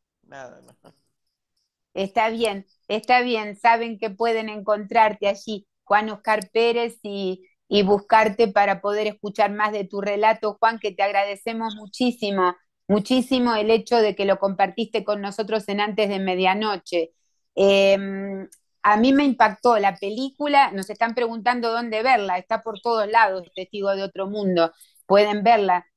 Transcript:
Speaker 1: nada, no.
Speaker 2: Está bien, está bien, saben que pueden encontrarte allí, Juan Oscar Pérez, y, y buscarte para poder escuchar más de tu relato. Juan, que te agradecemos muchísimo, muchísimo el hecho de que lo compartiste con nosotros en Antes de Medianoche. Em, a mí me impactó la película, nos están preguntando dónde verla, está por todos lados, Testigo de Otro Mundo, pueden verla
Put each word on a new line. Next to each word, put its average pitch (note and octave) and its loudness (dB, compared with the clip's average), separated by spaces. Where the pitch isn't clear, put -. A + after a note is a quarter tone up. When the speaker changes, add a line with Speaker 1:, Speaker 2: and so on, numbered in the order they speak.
Speaker 1:
nada, C3 -20
no. B2+ -20
Speaker 2:
Está G3 -2
bien, A3+ -4
está B3 0
bien, A3 -6
saben A#3 0
que A3 -6
pueden A3 -2
encontrarte G#3+ 0
allí, G3+ -6
Juan G#3+ 0
Oscar G#3+ -4
Pérez, A#3 0
y, G3 -6
y G#3 4
buscarte G#3 2
para G3+ 0
poder G#3 -2
escuchar G#3 -4
más G#3 -2
de G#3 -4
tu G3 -10
relato. G#3 0
Juan, A3+ 0
que G#3 -4
te F#3+ -2
agradecemos G#3 -4
muchísimo, G3+ -2
muchísimo B3 0
el G#3+ 0
hecho A3+ 2
de G#3+ 2
que G3+ -4
lo G3 2
compartiste G3 -2
con G#3 -4
nosotros G3+ -6
en G3+ -4
Antes G#3 -2
de G3+ -4
Medianoche. F#3 -2
Em, G3 2
a G#3 4
mí A#3+ 4
me C#4 4
impactó A#3 2
la G3 0
película, C4+ 0
nos F#3+ -8
están A3+ -4
preguntando A#3 -2
dónde A3+ -4
verla, G#3 2
está A3 -6
por G#3+ -10
todos A3 -2
lados, G3 2
Testigo G3 -4
de G3 -6
Otro F#3+ -8
Mundo, F#3 0
pueden G#3 4
verla G3 4